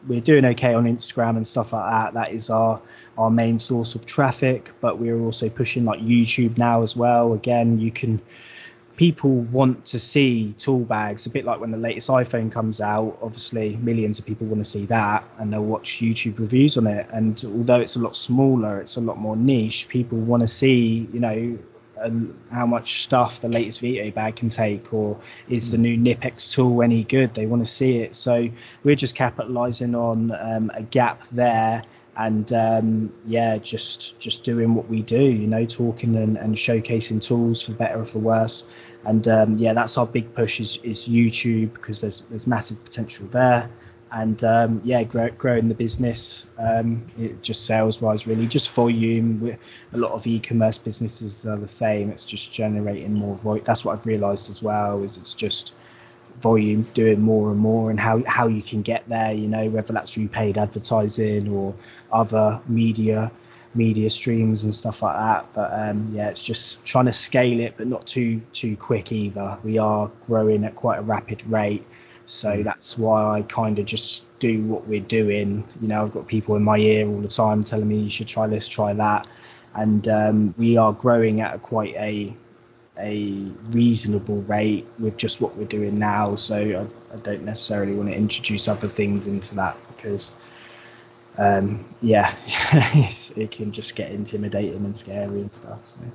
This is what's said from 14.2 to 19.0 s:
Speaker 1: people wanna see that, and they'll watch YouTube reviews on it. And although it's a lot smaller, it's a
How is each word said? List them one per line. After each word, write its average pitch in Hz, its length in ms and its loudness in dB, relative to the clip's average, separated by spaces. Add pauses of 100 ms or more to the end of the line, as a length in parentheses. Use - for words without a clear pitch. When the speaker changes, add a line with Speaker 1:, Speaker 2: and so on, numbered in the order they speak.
Speaker 1:
people 110 200 -6
wanna 107 180 -2
see 101 220 -6
that, 107 380 0 (140)
and 107 140 -4
they'll 107 120 -2
watch - 360 -4
YouTube 113 380 -2
reviews 127 380 4
on 113 100 4
it. 104 260 -2
And 110 320 0
although 120 360 4
it's - 160 -4
a 123 40 -2
lot 113 160 -4
smaller, 123 640 2
it's - 160 -10
a 127 40 -6